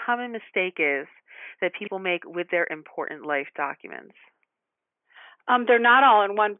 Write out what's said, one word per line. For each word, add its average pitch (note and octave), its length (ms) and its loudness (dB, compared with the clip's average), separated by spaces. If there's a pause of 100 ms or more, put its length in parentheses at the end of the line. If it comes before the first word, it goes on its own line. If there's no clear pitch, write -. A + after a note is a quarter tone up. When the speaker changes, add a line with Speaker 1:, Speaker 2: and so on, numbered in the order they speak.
Speaker 1:
common A#3+ 260 -4
mistake F#3+ 460 -6
is C#3+ 300 -2 (520)
that F3+ 180 -2
people G3+ 200 -10
make F3+ 260 -4
with F3 260 -8
their E3+ 200 -2
important D3+ 560 -12
life C#3+ 300 -4
documents? C#3 580 -10 (1300)
Speaker 2:
Um, B3 180 2
they're A#3+ 120 6
not A#3+ 240 6
all A3 220 6
in G3+ 120 -4
one G#3 240 0